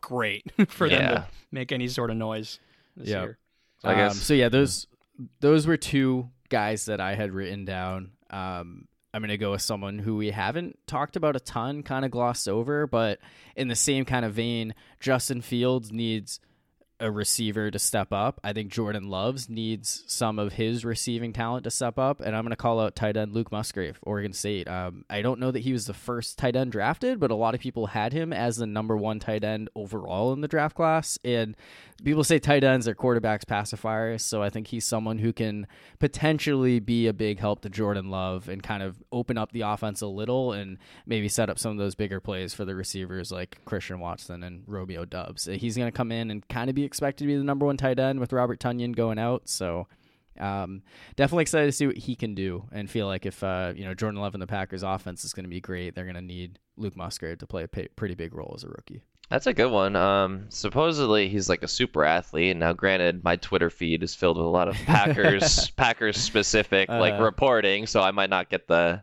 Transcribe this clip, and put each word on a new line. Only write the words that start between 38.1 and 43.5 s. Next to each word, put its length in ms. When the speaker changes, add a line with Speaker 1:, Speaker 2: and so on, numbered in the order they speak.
Speaker 3:
Love 380
and 120
kind 220
of 180
open 260
up 160
the 80
offense 400
a 60
little 440
and 260
maybe 220
set 200
up 80
some 140
of 60
those 180
bigger 240
plays 340
for 120
the 100
receivers 560
like 320